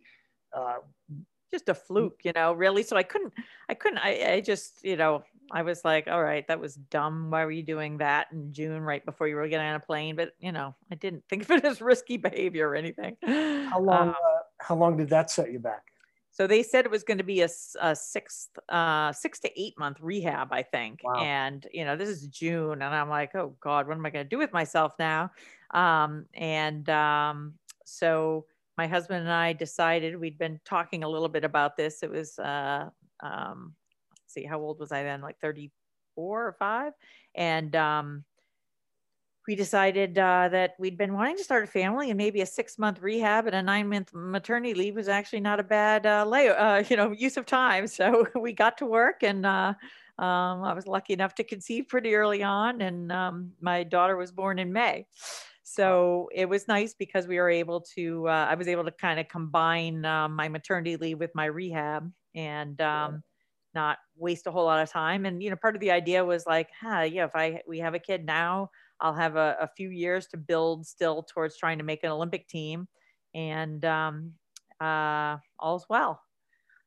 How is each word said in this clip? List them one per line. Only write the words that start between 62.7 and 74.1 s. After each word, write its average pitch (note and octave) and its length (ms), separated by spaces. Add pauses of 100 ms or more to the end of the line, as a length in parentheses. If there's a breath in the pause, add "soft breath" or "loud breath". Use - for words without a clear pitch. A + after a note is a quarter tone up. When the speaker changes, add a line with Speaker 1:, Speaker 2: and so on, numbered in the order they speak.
Speaker 1:
Yeah. D3+ 220
Speaker 2:
um, D#3 100 (500)
not D3+ 240 (180)
waste E3+ 300
a F3+ 60
whole E3+ 140
lot D#3+ 180
of D#3 60
time. F3 360
And, F3+ 160
you G#3 80
know, F#3+ 60
part A3 200
of G3 60
the G3+ 100
idea F3 320
was F3 220
like, E3 240 (100)
"Huh, G#3+ 220
yeah, D#3+ 240
if D3 100
I, D#3+ 320
we E3 120
have E3 160
a F3 40
kid F3+ 260
now, E3+ 440 (300 soft breath)
I'll D#3 160
have D#3+ 200
a, D#3 240
a D#3+ 80
few F#3+ 220
years F3+ 380
to E3+ 100
build D#3+ 480
still E3 380
towards D#3+ 340
trying D#3+ 220
to D#3 40
make D#3 200
an D#3+ 80
Olympic E3 360
team D#3+ 400 (460)
and, D#3 520
um, D#3 500 (440)